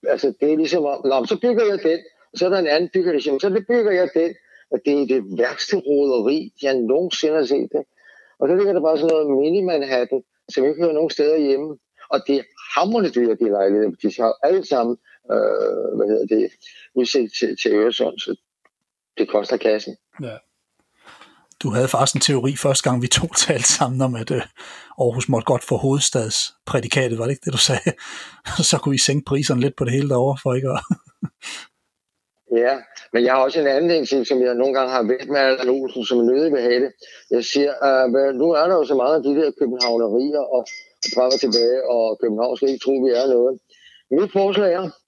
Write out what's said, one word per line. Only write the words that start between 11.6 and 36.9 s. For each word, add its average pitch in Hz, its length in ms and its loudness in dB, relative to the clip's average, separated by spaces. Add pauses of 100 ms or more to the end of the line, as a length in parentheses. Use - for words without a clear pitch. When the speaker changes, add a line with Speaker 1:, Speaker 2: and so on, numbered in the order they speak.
Speaker 1:
og 143 180 0
det 143 80 2
er 131 80 -2 (360)
hamrende 202 300 2
dyre, 120 260 2
de 117 140 0
lejligheder, 101 420 2 (100)
de 101 200 -2
har 113 220 2
alle 175 220 2
sammen, 120 320 0 (340)
øh, 104 680 0
hvad 104 100 2
hedder 107 280 0
det, - 140 2 (460)
udsigt 123 440 0
til, 104 180 -2
til 110 140 0
Øresund, 107 480 0
så - 160 -6 (800)
det 107 120 -2
koster 104 280 0
kassen. 107 380 -2 (260)
Speaker 2:
Ja. 113 140 -12 (1300)
Du 143 60 -2
havde 123 180 0
faktisk 131 280 0
en 131 60 0
teori 135 340 0
første 139 340 0
gang, 123 120 0
vi 123 60 -2
to - 280 0
<laughs> - 120 2
talte 127 200 0 (100)
sammen 127 240 0
om, 127 140 0
at, 113 160 -6
øh, 131 100 -2 (580)
Aarhus 123 300 0
måtte 120 160 0
godt 127 180 2
få - 140 0
hovedstadsprædikatet, 123 1400 -2
var 117 60 -2
det 131 60 -2
ikke - 140 -8
det, 151 80 -4
du - 40 -2
sagde? - 340 0 (380)
<laughs> - 420 -4
Så 160 100 2
kunne 143 140 0
I - 20 0
sænke 143 280 0
priserne 139 360 0
lidt 139 140 0
på - 100 -4
det 120 80 -2
hele 139 160 0
derovre, 131 340 0
for 131 100 0
ikke 131 160 -2
at 127 100 -2 (100)
<laughs> - 20 0 (1700)
Speaker 1:
Ja, 135 140 2 (360)
men 120 120 2
jeg 127 80 2
har 131 100 2
også 135 180 0
en 143 60 2
anden 156 380 2
ting, 131 220 -2
som 131 140 2
jeg 123 140 2
nogle 131 180 0
gange 131 180 0
har 127 120 0
vendt 127 260 -2
med 143 100 0
Allan 131 300 2
Olsen, 127 360 -2
som 123 120 0
nødig 131 360 4
vil 131 80 0
have 120 240 2
det. 127 60 -6 (400)